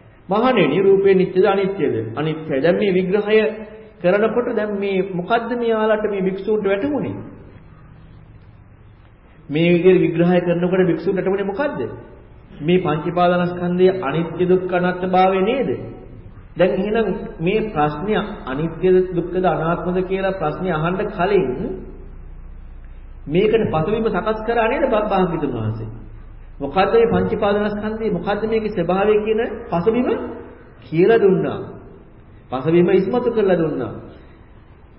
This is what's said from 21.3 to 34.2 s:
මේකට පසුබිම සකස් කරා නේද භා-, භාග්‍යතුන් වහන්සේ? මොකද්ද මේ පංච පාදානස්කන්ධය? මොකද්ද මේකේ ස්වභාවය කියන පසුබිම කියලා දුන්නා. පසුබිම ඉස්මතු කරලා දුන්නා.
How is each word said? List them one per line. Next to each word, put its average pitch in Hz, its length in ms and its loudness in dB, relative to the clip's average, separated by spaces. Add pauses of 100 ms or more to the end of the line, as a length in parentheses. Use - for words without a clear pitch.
මේකට 208 460 2
පසුබිම 208 360 0
සකස් 214 360 -2
කරා 233 260 0
නේද 285 180 0
භා-, 208 220 0
භාග්‍යතුන් 165 440 0
වහන්සේ? 110 380 -6 (680)
මොකද්ද 190 360 0
මේ 233 180 6
පංච 180 260 2
පාදානස්කන්ධය? 214 760 -2
මොකද්ද 190 340 -2
මේකේ 220 300 -2
ස්වභාවය 190 460 2
කියන 220 220 0 (240)
පසුබිම 226 420 0 (760)
කියලා 196 380 4
දුන්නා. 160 400 2 (880)
පසුබිම 160 420 2
ඉස්මතු 233 420 2
කරලා 196 260 2
දුන්නා. 135 360 -2 (1040)